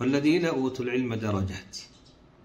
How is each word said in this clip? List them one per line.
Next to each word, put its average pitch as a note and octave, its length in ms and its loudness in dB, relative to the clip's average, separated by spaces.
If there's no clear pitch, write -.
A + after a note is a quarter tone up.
والذين C#3+ 440 2
أوتوا C3 400 0
العلم B2 300 0
درجات." G2+ 600 -2